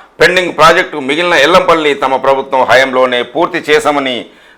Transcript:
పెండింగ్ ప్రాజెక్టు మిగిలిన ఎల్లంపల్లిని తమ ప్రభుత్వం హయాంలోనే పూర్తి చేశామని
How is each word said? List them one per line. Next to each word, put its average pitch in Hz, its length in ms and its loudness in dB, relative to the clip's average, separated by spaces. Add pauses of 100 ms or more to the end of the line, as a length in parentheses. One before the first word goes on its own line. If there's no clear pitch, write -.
(200)
పెండింగ్ 175 360 0
ప్రాజెక్టు 170 400 2
మిగిలిన 151 380 -2
ఎల్లంపల్లిని 160 600 2
తమ 135 220 -2
ప్రభుత్వం 135 460 0
హయాంలోనే 127 600 2
పూర్తి 165 480 -4
చేశామని 139 560 0 (320)